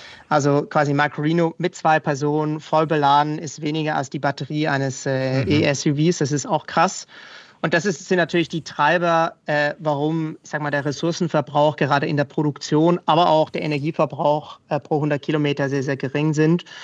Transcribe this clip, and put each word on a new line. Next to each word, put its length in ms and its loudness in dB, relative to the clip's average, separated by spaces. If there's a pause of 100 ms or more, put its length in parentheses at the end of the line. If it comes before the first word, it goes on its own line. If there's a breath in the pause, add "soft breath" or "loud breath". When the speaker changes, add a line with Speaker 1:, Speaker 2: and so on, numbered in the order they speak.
(300 loud breath)
Speaker 1:
Also 340 2
quasi 300 0
Microlino 640 0
mit 180 -4
zwei 240 2
Personen 640 -2
voll 260 0
beladen 500 2
ist 240 -12
weniger 360 -2
als 120 -6
die 100 -6
Batterie 500 -2
eines, 360 -2
äh, 380 -2
Speaker 2:
Mhm. 80 -2
Speaker 1:
E-S 340 2
U 100 2
Vs. 240 2
Das 120 0
ist 140 -2
auch 200 -2
krass. 420 0 (540 loud breath)
Und 120 -2
das 120 2
ist, 220 -4
sind 120 2
natürlich 280 0
die 160 -6
Treiber, 720 2 (140)
äh, 320 0
warum, 640 -2
ich 80 -20
sag 120 -4
mal, 100 -4
der 140 0
Ressourcenverbrauch 920 0
gerade 300 2
in 100 -2
der 80 2
Produktion, 840 0
aber 220 4
auch 220 2
der 140 -6
Energieverbrauch, 960 -2 (100)
äh, 100 -2
pro 220 -2
hundert 220 -2
Kilometer 440 -2
sehr, 160 -2
sehr 140 -2
gering 360 -2
sind 300 2 (200 loud breath)